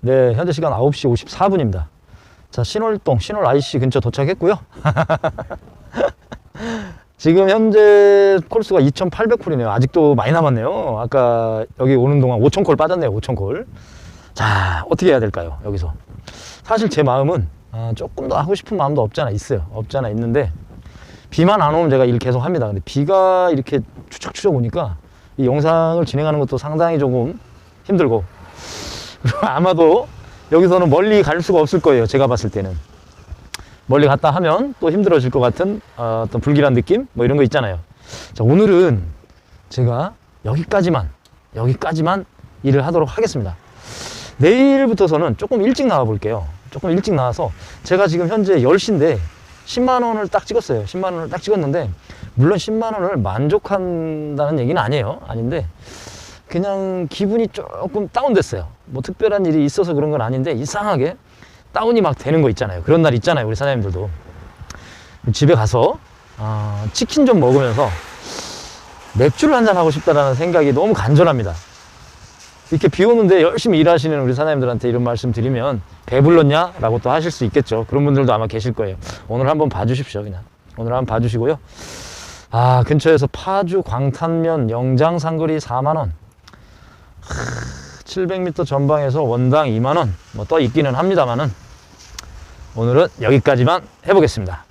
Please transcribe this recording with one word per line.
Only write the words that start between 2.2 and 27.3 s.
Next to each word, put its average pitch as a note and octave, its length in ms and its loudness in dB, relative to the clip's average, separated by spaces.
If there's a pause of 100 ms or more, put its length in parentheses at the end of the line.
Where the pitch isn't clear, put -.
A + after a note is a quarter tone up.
자, B2 140 -4
신월동, G#3+ 540 -2
신월 G#3 280 -2
아이씨 C#3 320 0
근처 C3 220 0
도착했고요. D#3+ 580 -2 (240)
<laughs> - 2250 -6 (200)
지금 F#3 320 2
현재 G3+ 880 6 (100)
콜수가 G#3 320 0
이천팔백 F#3+ 600 0
콜이네요. B2 300 -2
아직도 C3+ 440 2
많이 A#2 180 0
남았네요. D3 680 0
아까 A#2 680 0 (120)
여기 C3 160 2
오는 C3+ 280 4
동안 B2 180 0
오천 D3+ 240 2
콜 D3+ 100 4
빠졌네요. D#3+ 360 0
오천 A2 240 -6
콜. A2+ 320 -6 (680)
자, F#2 560 -2
어떻게 - 220 2
해야 C3+ 100 4
될까요? E2+ 460 -6
여기서. F2+ 260 -6 (720)
사실 A3 260 0
제 D3+ 140 -2
마음은, C#3 440 0 (260)
아, A2+ 220 -6
조금 C4+ 340 -10
더 - 100 -2
하고 D#3 160 0
싶은 G3 240 -8
마음도 C#3+ 240 0
없지 G#2+ 180 -4
않아 C3+ 120 -4
있어요. G#2 420 -4
없지 A2 240 -6
않아 B2 100 -4
있는데, A#2 420 -2 (800)
비만 F#3+ 320 2
안 D3+ 140 2
오면 D#3+ 160 2
제가 C3 160 4
일 A#2+ 120 2
계속 B2+ 200 -2
합니다. D3 280 -2
근데 G2+ 160 -6
비가 F#3 680 2
이렇게 C#3 300 -2 (280)
추적추적 - 460 -4
오니까 A#2+ 420 -4 (400)
이 C3+ 80 -2
영상을 D#3+ 600 2
진행하는 D3+ 320 -2
것도 C3+ 180 -2
상당히 D#3 420 -2
조금 C3+ 400 -2 (460)